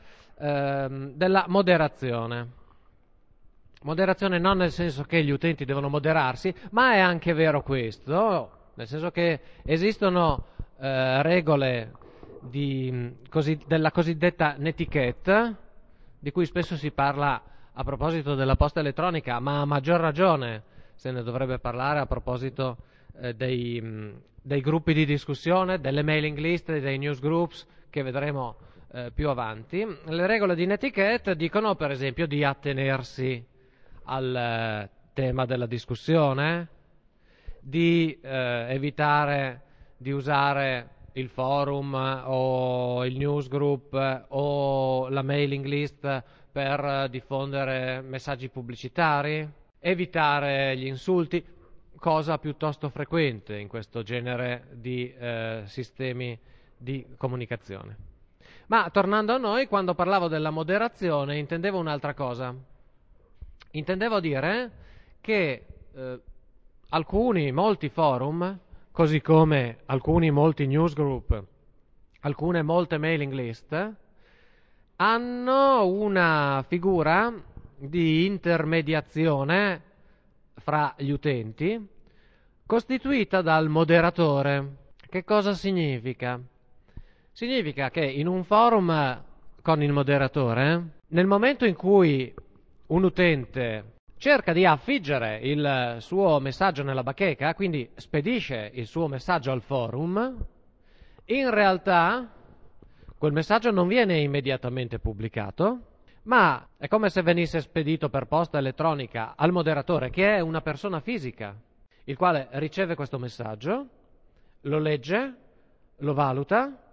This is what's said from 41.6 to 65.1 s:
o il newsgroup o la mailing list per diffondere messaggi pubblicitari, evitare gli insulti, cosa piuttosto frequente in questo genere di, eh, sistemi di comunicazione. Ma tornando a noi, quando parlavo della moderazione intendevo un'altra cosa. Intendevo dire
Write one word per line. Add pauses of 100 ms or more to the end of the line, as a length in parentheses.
o
il
newsgroup
o
la
mailing
list (280)
per
diffondere
messaggi
pubblicitari, (320)
evitare
gli
insulti, (540)
cosa
piuttosto
frequente
in
questo
genere
di,
eh,
sistemi (380)
di (120)
comunicazione. (600)
Ma
tornando
a
noi,
quando
parlavo
della
moderazione
intendevo
un'altra
cosa. (1160)
Intendevo
dire (500)